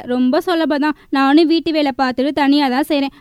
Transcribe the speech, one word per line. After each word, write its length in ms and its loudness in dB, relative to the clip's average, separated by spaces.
ரொம்ப 360 0
சுலபம் 400 -2
தான். 160 -2
நானும் 360 4
வீட்டு 240 0
வேலை 220 0
பார்த்துட்டு 400 -2
தனியா 340 2
தான் 200 -2
செய்றேன், 340 -2